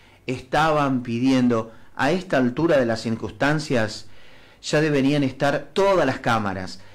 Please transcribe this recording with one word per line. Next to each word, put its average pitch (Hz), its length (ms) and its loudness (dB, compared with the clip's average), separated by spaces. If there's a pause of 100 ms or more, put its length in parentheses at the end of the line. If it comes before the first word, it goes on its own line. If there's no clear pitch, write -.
(260)
Estaban 143 760 0
pidiendo, 120 680 2 (240)
a 135 160 0
esta 175 280 -2
altura 139 400 2
de 127 80 4
las 113 160 -2
circunstancias, 117 1040 -2 (560)
ya - 180 0
deberían 147 420 2
estar 143 500 -2
todas 190 340 2
las 127 140 -2
cámaras. 101 600 -2 (140)